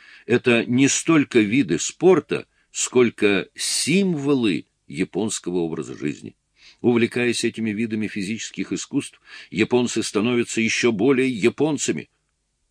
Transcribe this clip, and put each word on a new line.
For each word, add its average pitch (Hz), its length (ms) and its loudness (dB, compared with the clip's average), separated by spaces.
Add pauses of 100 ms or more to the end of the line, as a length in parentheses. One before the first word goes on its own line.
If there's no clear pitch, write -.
(260)
это 117 380 2
не 123 240 2
столько 143 520 2
виды 104 380 2
спорта, 151 680 0 (260)
сколько 104 840 2
символы 143 1120 0 (200)
японского 90 720 -4
образа 78 380 -6
жизни. 62 380 -8 (460)
Увлекаясь 117 640 0
этими 110 260 -4
видами 107 360 -4
физических 101 680 -8
искусств, - 480 -8 (300)
японцы 113 520 0
становятся 117 580 -2
ещё 113 320 0
более 127 360 2
японцами. 123 800 -2 (640)